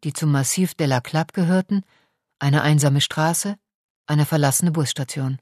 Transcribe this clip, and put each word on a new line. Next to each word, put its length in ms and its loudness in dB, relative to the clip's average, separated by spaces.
die 100 -4
zum 180 -2
Massif 440 0
de 100 -2
la 160 2
Clappe 320 -4
gehörten, 500 0
eine 240 2
einsame 400 4
Straße, 560 -2
eine 220 2
verlassene 440 2
Busstation. 720 -4